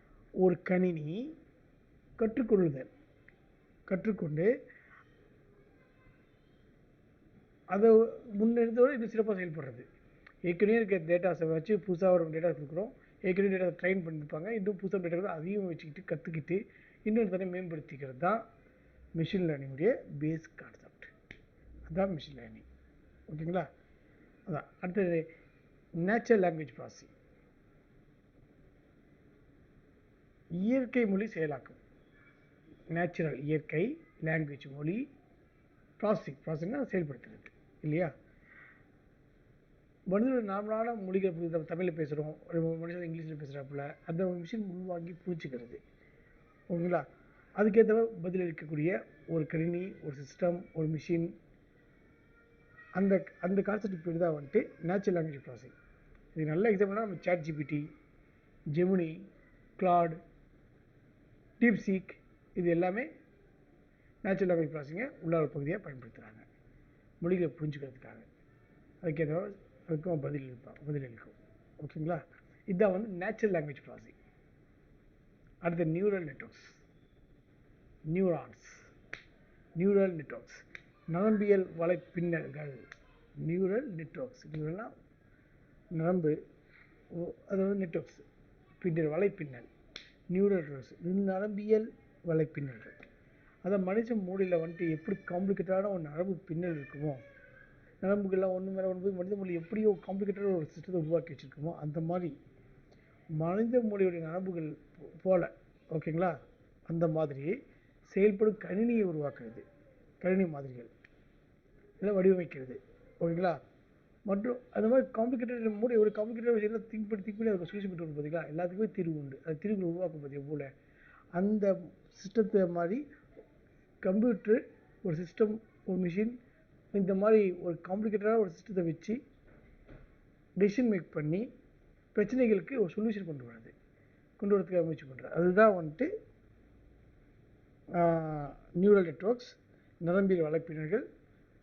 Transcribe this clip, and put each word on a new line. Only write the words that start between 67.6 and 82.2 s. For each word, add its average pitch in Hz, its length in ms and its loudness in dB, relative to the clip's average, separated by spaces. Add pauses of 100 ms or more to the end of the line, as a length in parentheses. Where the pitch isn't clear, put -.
அதுக்கேத்த 160 320 0
மாதிரி 196 220 -4 (320)
அதுக்கும் 160 320 0
பதில் 139 260 -4
அளிப்பா-, 123 280 -16 (120)
பதில் 147 200 -4
அளிக்கும். 113 300 -18 (420)
ஓகேங்களா? 156 400 -4 (500)
இதுதான் 190 240 4
வந்து 208 160 -2
நேச்சுரல் 196 460 -2
லாங்குவேஜ் 147 320 -2
ப்ராசஸிங். 113 320 -20 (1400)
அடுத்து 175 240 0
நியூரல் 180 460 0
நெட்வொர்க்ஸ், - 360 -18 (1500)
நியூரான்ஸ், 170 540 0 (1040)
நியூரல் 196 400 4
நெட்வொர்க்ஸ், 131 440 -12 (500)
நரம்பியல் 202 580 4 (120)
வலைப்பின்னல்கள். 165 960 -2 (600)